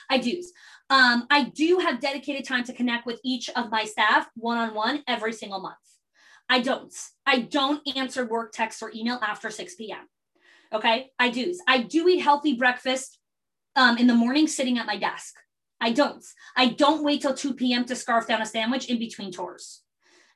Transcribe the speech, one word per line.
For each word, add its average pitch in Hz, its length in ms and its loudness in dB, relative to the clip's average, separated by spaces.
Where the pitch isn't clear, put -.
I 262 100 2
do's. 220 340 -4
Um, 247 420 4
I 285 140 6
do 339 340 2
have 320 200 0
dedicated 277 460 -6
time 247 200 -2
to 247 80 -10
connect 240 340 -2
with 233 180 -8
each 254 260 -4
of 226 220 -4
my 220 120 0
staff 226 520 2
one-on-one 233 720 -2
every 220 240 -4
single 196 260 -10
month. 180 160 -12
I 254 120 4
don't. - 340 -6
I 254 140 4
don't 285 400 -2
answer 262 280 -4
work 226 280 -6
text - 300 -6
or 220 120 -12
email 233 260 -4
after 208 300 -6
six 196 240 -14
P 214 160 -14
M. - 160 -14
Okay, 226 460 0
I 247 120 2
do's. 233 360 -4
I 254 120 4
do 330 280 0
eat 349 140 6
healthy 285 340 4
breakfast, 254 640 -2
um, 240 240 6
in 247 80 6
the 240 80 6
morning 254 320 4
sitting 247 320 0
at 233 80 -4
my 208 100 -4
desk. - 380 -6
I 233 100 0
don't. 233 340 0
I 254 140 4
don't 302 340 4
wait 294 200 0
till 269 120 0
two 262 200 -4
P 247 180 0
M 247 140 0
to 254 100 -6
scarf 233 320 0
down 220 140 0
a 214 40 -4
sandwich 226 400 -2
in 240 140 -2
between 202 320 -10
tours. - 500 -14